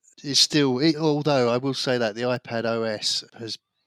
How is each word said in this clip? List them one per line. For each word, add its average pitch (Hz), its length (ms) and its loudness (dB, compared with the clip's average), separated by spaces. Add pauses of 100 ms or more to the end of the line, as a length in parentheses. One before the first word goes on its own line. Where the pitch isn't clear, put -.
(240)
is 139 160 0
still, 135 400 2
it, 156 160 4
although 147 520 2
I 120 100 2
will 135 160 -2
say 127 240 0
that 110 180 -2
the 117 60 -6
iPad 120 420 -4
O 113 180 -2
S 107 400 -4 (160)
has 110 180 -10 (300)